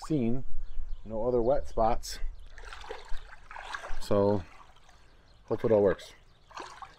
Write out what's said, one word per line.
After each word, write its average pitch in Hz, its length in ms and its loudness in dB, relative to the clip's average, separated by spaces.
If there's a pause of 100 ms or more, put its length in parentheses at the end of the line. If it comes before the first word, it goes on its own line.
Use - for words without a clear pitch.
seen. 127 380 0 (600)
No 110 220 -4
other 123 160 2
wet 135 260 2
spots. 117 500 0 (1800)
So 101 420 2 (1040)
hopefully 110 260 0
it - 20 6
all 101 60 6
works. - 300 0 (880)